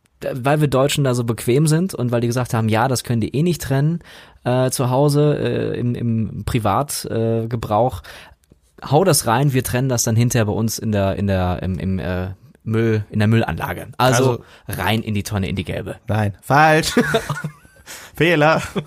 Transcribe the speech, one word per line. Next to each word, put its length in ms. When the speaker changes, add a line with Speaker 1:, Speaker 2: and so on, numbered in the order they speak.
Speaker 1:
weil 280
wir 80
Deutschen 360
da 100
so 100
bequem 420
sind 280
und 180
weil 80
die 60
gesagt 280
haben, 140
ja, 200
das 160
können 160
die 160
eh 60
nicht 200
trennen, 380
äh, 260
zu 200
Hause, 480
äh, 400
im, 160
im 500
Privat, 600
äh, 400
Gebrauch, 560
hau 140
das 220
rein, 260
wir 100
trennen 260
das 140
dann 140
hinterher 300
bei 60
uns 260
in 140
der, 240
in 100
der, 360
im, 160
im, 200
äh, 300
Müll, 460
in 80
der 100
Müllanlage. 600
Also, 440
Speaker 2:
Also 160
Speaker 1:
rein 200
in 120
die 80
Tonne, 260
in 80
die 80
gelbe. 320
Speaker 2:
Nein, 340
falsch. 560
<laughs> 1160
Fehler. 460